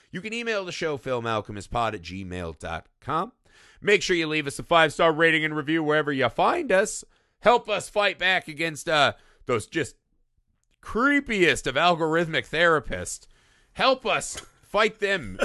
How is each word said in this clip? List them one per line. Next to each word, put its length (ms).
You 120
can 100
email 320
the 80
show, 240
film 300
alchemist 440
pod 240
at 60
gmail 580
dot 280
com. 300
Make 220
sure 140
you 100
leave 200
us 120
a 40
five-star 500
rating 320
and 100
review 280
wherever 280
you 200
find 420
us. 320
Help 280
us 220
fight 280
back 300
against, 400
uh, 240
those 220
just 300
creepiest 840
of 80
algorithmic 720
therapists. 800
Help 340
us 340
fight 380
them, 440